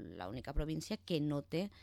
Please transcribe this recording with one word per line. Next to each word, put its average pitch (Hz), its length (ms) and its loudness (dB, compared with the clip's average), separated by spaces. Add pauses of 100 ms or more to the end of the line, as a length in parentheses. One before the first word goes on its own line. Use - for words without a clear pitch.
(220)
l'única 117 320 -6
província 156 440 0
que 165 220 2
no 147 220 2
té 165 240 0 (180)